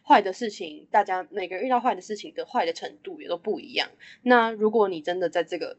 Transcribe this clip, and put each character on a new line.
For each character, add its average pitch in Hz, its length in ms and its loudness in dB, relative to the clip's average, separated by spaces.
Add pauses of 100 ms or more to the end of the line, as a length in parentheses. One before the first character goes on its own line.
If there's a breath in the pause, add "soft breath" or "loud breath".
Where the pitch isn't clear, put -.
坏 247 200 6
的 190 100 -2
事 220 180 -6
情 151 400 -12
大 214 140 6
家 185 260 -4
每 185 200 -6
个 185 80 -6
人 202 80 -4
遇 262 40 -2
到 254 80 4
坏 233 160 0
的 185 60 -10
事 208 160 -10
情 165 180 -12
的 160 120 -8
坏 214 200 -2
的 165 60 0
程 - 320 -10
度 381 160 -12
也 - 80 -16
都 175 100 -4
不 180 220 -4
一 - 140 -16
样。 143 160 -2 (320 loud breath)
那 240 300 4
如 214 200 2
果 214 160 4
你 170 140 -4
真 180 180 -4
的 170 100 0
在 170 140 0
这 175 140 -6
个 - 220 -10